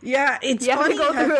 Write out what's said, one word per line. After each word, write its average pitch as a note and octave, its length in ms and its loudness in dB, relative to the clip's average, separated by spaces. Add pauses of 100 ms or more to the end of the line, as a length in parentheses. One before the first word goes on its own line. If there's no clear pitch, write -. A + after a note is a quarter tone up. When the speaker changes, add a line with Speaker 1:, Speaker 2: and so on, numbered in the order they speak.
Speaker 1:
Yeah, C4 420 -2
it's B3 220 -2
Speaker 2:
You B3 80 0
have C#4 80 0
to D4+ 40 2
Speaker 1:
funny - 120 0
Speaker 2:
go D4 160 0
Speaker 1:
how C4 120 0
Speaker 2:
through D4+ 140 2